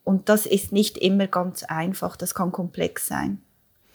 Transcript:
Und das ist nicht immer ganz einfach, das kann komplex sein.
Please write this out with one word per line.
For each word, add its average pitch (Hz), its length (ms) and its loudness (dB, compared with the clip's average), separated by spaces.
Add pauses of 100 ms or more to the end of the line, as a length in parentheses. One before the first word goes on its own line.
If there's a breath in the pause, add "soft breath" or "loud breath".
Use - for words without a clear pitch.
Und 190 240 2
das 214 180 4
ist - 240 2
nicht 208 280 2
immer 196 280 4
ganz 180 380 -2
einfach, 175 500 -4
das - 220 -6
kann 180 160 0
komplex - 560 -4
sein. 73 340 -4 (520 soft breath)